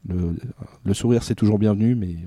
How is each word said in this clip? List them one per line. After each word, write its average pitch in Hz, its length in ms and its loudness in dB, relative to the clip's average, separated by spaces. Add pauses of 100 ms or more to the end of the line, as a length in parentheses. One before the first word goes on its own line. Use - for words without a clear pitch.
Le, 87 280 -2 (480)
le 98 120 0
sourire, 117 260 2
c'est - 140 -4
toujours 107 240 2
bienvenu, 107 340 2
mais 90 220 -4 (120)